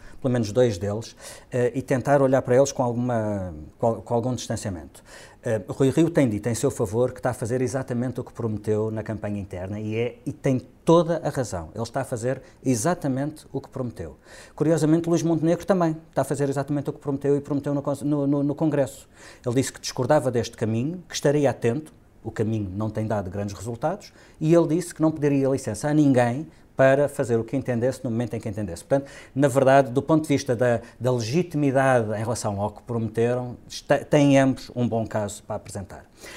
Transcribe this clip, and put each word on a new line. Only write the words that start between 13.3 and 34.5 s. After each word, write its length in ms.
o 80
que 80
prometeu. 480
Curiosamente, 540
Luís 160
Montenegro 420
também 300
está 140
a 20
fazer 240
exatamente 400
o 40
que 60
prometeu 380
e 40
prometeu 320
no 80
con-, 200
no, 260
no, 160
no 120
Congresso. 520
Ele 100
disse 160
que 80
discordava 500
deste 280
caminho, 500
que 60
estaria 360
atento, 440
o 100
caminho 440
não 140
tem 160
dado 240
grandes 260
resultados, 560
e 120
ele 140
disse 260
que 80
não 100
pediria 360
licença 400
a 60
ninguém 540
para 320
fazer 280
o 80
que 120
entendesse 480
no 60
momento 260
em 40
que 100
entendesse. 340
Portanto, 280
na 120
verdade, 440
do 100
ponto 220
de 60
vista 260
da, 260
da 120
legitimidade 1000
em 60
relação 400
ao 120
que 100
prometeram, 760
está, 320
têm 400
ambos 340